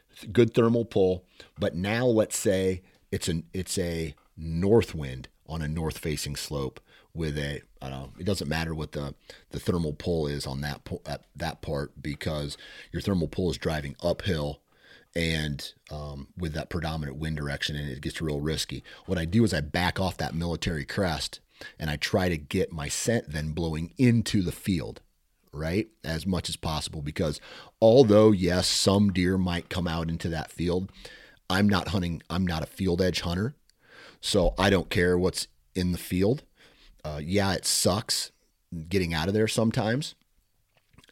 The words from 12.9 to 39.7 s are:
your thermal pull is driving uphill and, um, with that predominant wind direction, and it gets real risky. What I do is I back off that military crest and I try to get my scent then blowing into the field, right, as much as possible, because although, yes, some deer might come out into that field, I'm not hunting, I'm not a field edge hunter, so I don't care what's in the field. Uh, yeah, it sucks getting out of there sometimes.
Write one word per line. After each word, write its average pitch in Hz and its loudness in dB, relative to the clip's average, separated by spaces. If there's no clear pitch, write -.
your 87 -6
thermal 90 0
pull 90 -2
is 69 -4
driving 73 -4
uphill 80 -2
and, 80 -2
um, 73 -12
with 82 -4
that 78 -6
predominant 78 -4
wind 80 -4
direction, 71 -4
and 73 -6
it 65 -8
gets 78 -6
real 73 -2
risky. 73 -2
What 92 0
I 82 0
do 107 4
is 101 4
I 80 2
back 85 0
off 92 -2
that 69 -4
military 82 -2
crest - -4
and 78 -4
I 76 -2
try 92 0
to 82 0
get 80 -2
my 73 -6
scent - 0
then 78 -4
blowing 82 -4
into 117 4
the 85 -2
field, - -4
right, 80 -2
as 80 -4
much 90 -2
as 82 -6
possible, 78 -6
because 76 -2
although, 110 10
yes, 90 2
some 101 4
deer 92 2
might 90 0
come 90 -2
out 82 -2
into 82 -4
that 80 -4
field, 87 -2
I'm 98 4
not 98 2
hunting, 85 -2
I'm 90 0
not 80 -2
a - -8
field 92 0
edge 90 2
hunter, 92 -2
so 87 2
I 95 4
don't 92 2
care 90 4
what's 90 -2
in 90 0
the 85 -2
field. 101 0
Uh, 151 -8
yeah, 95 2
it - -4
sucks - 0
getting 90 0
out 82 0
of 98 -2
there 107 2
sometimes. 113 0